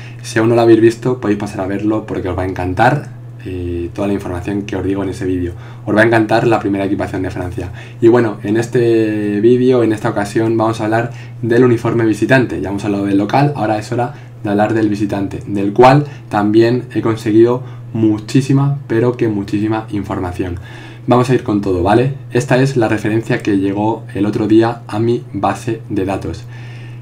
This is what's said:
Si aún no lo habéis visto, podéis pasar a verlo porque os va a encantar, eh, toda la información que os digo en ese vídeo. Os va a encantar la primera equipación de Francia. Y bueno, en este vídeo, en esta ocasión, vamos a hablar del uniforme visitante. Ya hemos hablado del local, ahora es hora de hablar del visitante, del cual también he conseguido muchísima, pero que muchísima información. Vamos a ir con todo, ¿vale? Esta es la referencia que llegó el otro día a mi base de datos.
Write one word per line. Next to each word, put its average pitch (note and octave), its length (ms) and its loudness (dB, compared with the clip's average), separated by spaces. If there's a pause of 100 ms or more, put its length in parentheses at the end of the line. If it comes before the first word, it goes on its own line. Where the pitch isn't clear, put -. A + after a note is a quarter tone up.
(200)
Si - 180 -4
aún A2+ 120 4
no A#2 60 4
lo A#2+ 40 6
habéis A2+ 220 8
visto, B2 400 2
podéis G#2 180 0
pasar G2+ 220 -6
a F#2 40 -2
verlo G#2 380 -2
porque F#2 240 -6
os F2+ 80 -4
va F#2 60 -2
a F#2 40 -2
encantar, F#2+ 760 0 (220)
eh, F2 480 -6
toda G2+ 140 -4
la G2+ 80 0
información F#2+ 480 -4
que G2+ 140 -6
os - 80 -2
digo G2 180 0
en F#2+ 60 -2
ese F#2+ 160 -6
vídeo. F2+ 300 -2 (300)
Os G2+ 120 0
va G#2+ 60 6
a - 20 6
encantar A2+ 420 2
la A2 140 2
primera G2 240 -2
equipación F#2+ 380 -4
de F2+ 100 -4
Francia. F2+ 400 -8 (280)
Y A#2 60 4
bueno, A2+ 380 4
en G#2 120 0
este A2 840 0
vídeo, B2 420 4
en A2 100 2
esta A2 180 -2
ocasión, A2+ 460 0
vamos A2+ 240 0
a A2 40 -4
hablar A2+ 260 0 (320)
del A#2+ 220 4
uniforme A#2 420 2
visitante. A2 540 2
Ya F#2 80 -4
hemos G2+ 160 -6
hablado G2+ 220 -2
del G2 120 2
local, C3+ 380 2
ahora G#2+ 220 0
es G#2+ 120 -8
hora A#2+ 240 -4 (300)
de G#2+ 40 -4
hablar G#2 260 2
del G#2+ 140 2
visitante, G2 600 -4
del G2+ 240 -2
cual C3+ 320 6 (240)
también A2+ 560 4 (100)
he A2 60 0
conseguido A2+ 640 2 (280)
muchísima, C3+ 920 2
pero A#2+ 300 0
que B2 100 0
muchísima G#2+ 640 -2
información. F#2 720 -6 (480)
Vamos B2 200 4
a C3 60 4
ir A#2+ 80 0
con G#2 180 0
todo, F#2 220 -2
¿vale? A#2 320 2 (160)
Esta B2 320 2
es C3+ 140 0
la A2+ 100 2
referencia A2 560 -2
que G2+ 160 0
llegó G2+ 460 -2 (100)
el G2 100 -2
otro G#2+ 220 0
día A2+ 400 4
a G#2+ 140 -4
mi A#2+ 320 0
base G#2+ 560 -4
de G2 160 -2
datos. F#2 400 -6 (580)